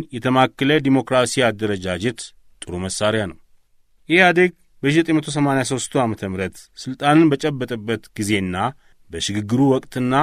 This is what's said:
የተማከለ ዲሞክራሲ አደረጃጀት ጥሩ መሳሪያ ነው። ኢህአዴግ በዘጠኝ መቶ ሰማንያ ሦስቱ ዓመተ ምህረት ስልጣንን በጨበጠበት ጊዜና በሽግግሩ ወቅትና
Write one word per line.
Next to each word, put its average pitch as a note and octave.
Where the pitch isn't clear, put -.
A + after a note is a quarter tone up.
የተማከለ C3
ዲሞክራሲ C3
አደረጃጀት G2+
ጥሩ -
መሳሪያ G#2+
ነው። D#2+
ኢህአዴግ F3+
በዘጠኝ D#3+
መቶ D3+
ሰማንያ C#3
ሦስቱ -
ዓመተ A2+
ምህረት F#2+
ስልጣንን D3
በጨበጠበት B2
ጊዜና G2
በሽግግሩ G#2
ወቅትና B2+